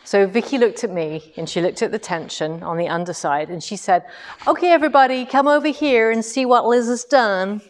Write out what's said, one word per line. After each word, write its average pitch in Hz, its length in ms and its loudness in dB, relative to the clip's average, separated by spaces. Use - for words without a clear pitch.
So 202 220 2
Vicky 226 320 -2
looked 233 260 0
at 220 60 -4
me 160 460 -6
and 165 120 -8
she - 120 -4
looked 175 220 -2
at - 80 -2
the 214 80 -4
tension 165 640 -6
on 165 140 -6
the 170 120 -4
underside 165 640 -4
and 165 120 -10
she - 140 -10
said, 185 280 0
Okay, 330 240 2
everybody, 269 560 4
come 269 220 2
over 294 200 2
here 262 440 2
and 226 120 0
see 262 220 -2
what 240 180 4
Liz 240 220 2
has 240 180 -2
done. 208 640 2